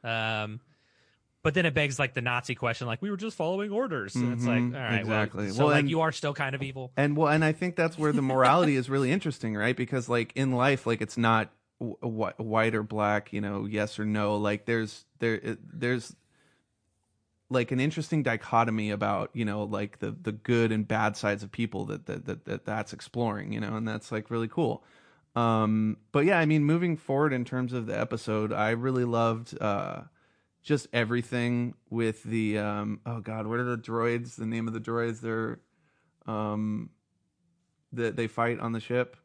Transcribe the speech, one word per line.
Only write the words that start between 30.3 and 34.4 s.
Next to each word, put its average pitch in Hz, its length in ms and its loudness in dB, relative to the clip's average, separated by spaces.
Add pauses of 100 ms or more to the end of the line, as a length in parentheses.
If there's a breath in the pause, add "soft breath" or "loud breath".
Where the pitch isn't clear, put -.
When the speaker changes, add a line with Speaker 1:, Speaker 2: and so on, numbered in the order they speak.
Speaker 2:
just - 300 0
everything 120 840 0 (140)
with 113 360 -2
the, 110 340 0
um, 104 480 -2
oh 117 140 -6
God, 110 260 -6
what 117 140 -2
are 123 40 0
the 123 140 -2
droids? 120 580 -2
The 117 80 -6